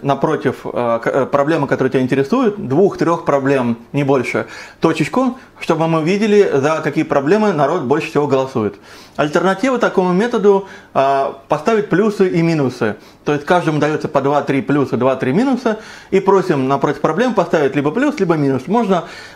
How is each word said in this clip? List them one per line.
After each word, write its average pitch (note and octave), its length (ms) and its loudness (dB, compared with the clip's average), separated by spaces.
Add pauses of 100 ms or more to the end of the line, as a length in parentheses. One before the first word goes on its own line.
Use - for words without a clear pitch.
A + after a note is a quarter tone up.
напротив, C#3 640 -2
э, A#2 380 -2
к-, - 40 -10
э, C#3 200 0
проблемы, D3 400 0
которые C3 240 0
тебя C3 120 2
интересуют, C#3 680 0
двух-трех E3 560 2
проблем, C3 540 0 (140)
не C#3+ 120 -2
больше, B2 420 0 (340)
точечку, E3+ 580 0 (200)
чтобы D#3+ 300 -2
мы D#3+ 140 0
видели, G#3 500 2
за D3+ 300 0
какие D3+ 220 -2
проблемы G3 480 2
народ D3+ 300 0
больше D3 260 0
всего D3 180 0
голосует". B2+ 480 0 (420)
Альтернатива F#3 600 0
такому F#3 340 0
методу, G3 560 2 (240)
э, C3+ 400 0 (160)
поставить G#3 400 0
плюсы G3+ 400 2
и F3 140 0
минусы. C3 540 0 (280)
То D3 80 0
есть D3 140 -4
каждому E3 320 2
дается D3 300 0
по C#3 120 0
два-три C#3 400 0
плюса, C3 380 0
два-три B2+ 340 0
минуса, A#3 460 0 (320)
и F#3+ 100 2
просим F3+ 480 2
напротив C#3 320 0
проблем G3 320 0
поставить D#3 420 0
либо C#3+ 160 0
плюс, B3+ 300 -2
либо E3+ 140 2
минус. C#3 320 0
Можно F#3+ 380 0 (320)